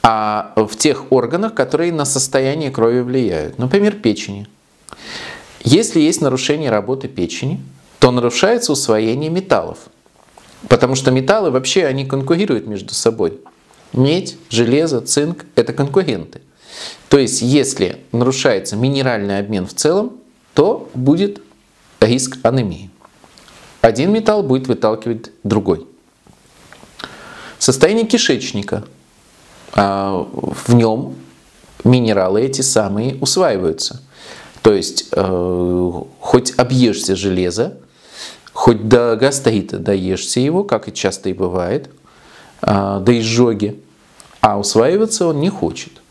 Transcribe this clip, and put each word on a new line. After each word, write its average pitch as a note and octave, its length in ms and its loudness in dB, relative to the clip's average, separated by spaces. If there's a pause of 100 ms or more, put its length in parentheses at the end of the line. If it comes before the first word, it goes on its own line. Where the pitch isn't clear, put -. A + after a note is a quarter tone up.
А G#2+ 540 0
в G#2+ 200 0
тех - 360 0
органах, E3+ 420 0
которые D3+ 380 0
на D3+ 120 -2
состояние C3+ 680 -2
крови A#2 280 2
влияют. A2+ 580 -2
Например, G3+ 360 2
печени. G2+ 540 -4 (1120)
Если E3 380 4
есть D#3 200 2
нарушение C#3+ 500 0
работы A2 360 -2
печени, - 540 -6 (400)
то B2+ 100 6
нарушается B2+ 640 0
усвоение A#2+ 580 0
металлов. F#3 480 -2 (920)
Потому B2+ 280 4
что C3 160 0
металлы D3 400 0
вообще, C3 340 0
они C3+ 180 -2
конкурируют C#3 640 -2
между G2+ 280 -10
собой. A2+ 440 -2 (540)
Медь, D3+ 440 0 (140)
железо, B2 500 2
цинк — D3+ 440 -4 (100)
это A#2 180 2
конкуренты. C#3 680 -2 (680)
То C#3+ 100 6
есть, B2 240 0
если B2 560 0 (120)
нарушается A#2+ 640 0
минеральный A#2 640 0
обмен G2+ 280 -4
в - 80 -14
целом, G3 400 0 (400)
то F#3 400 2
будет D#3+ 460 2 (600)
риск B2 420 0
анемии. G2 480 0 (920)
Один B2 300 2
металл G#3+ 320 2
будет C3 240 0
выталкивать A2+ 640 -2 (100)
другой. G2 440 0 (1700)
Состояние F3 480 2
кишечника. G#2+ 800 -2 (880)
А, G2 580 0
в - 400 -2
нём A#2 440 2 (680)
минералы A2 600 4
эти C3+ 180 -2
самые A2+ 560 0
усваиваются. A#2 840 -2 (600)
То A2 100 8
есть, - 380 -2
э, F2+ 840 0 (280)
хоть - 360 0
объешься A#2+ 600 2
железа, F#2 640 -2 (760)
хоть A2 340 0
до A#2+ 300 4
гастрита A2 640 0
доешься F#2+ 600 -2
его, D3+ 240 0
как B2+ 240 -2
и G#2 80 -14
часто - 360 -4
и - 20 -4
бывает, F#2 580 -4 (720)
а, G2 400 0
до A#2 180 4
изжоги, A2 640 0 (580)
а G#2 200 4
усваиваться F3+ 640 2
он D3+ 140 0
не E3 80 0
хочет. - 520 -6 (100)